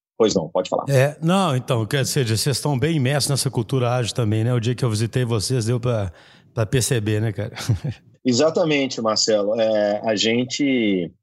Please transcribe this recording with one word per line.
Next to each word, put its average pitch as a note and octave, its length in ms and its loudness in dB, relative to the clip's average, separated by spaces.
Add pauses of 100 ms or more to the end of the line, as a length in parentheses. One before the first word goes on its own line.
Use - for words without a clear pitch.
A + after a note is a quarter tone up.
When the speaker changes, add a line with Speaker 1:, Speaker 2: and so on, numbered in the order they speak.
(160)
Speaker 1:
Pois G#2+ 160 4
não, E2+ 160 0
pode F#2 200 -2
falar. - 200 -2
Speaker 2:
É, C#3 320 2
não, E3+ 360 2
então, A#2 280 -2
quer C3 180 -2
dizer, C3 220 0
vocês A2+ 320 0
estão D3 220 -2
bem D#3 160 0
imersos C#3 340 0
nessa C#3 220 0
cultura B2 400 -2
ágil B2 240 -2
também, A2 300 0
né? B2 100 0
O A#2 60 0
dia A#2 160 -2
que - 80 -2
eu A#2 60 0
visitei A2+ 340 0
vocês, A#2 400 -2
deu A#2 160 0
pra, A2 320 -2 (420)
pra A2+ 100 0
perceber, A2 560 0
né, A2 120 -2
cara? G2+ 200 -8 (380)
<laughs> - 340 -18
Speaker 1:
Exatamente, C#3+ 760 2
Marcelo. G#2+ 600 2
É, G#2 440 2
a A2 100 0
gente A2+ 960 0 (120)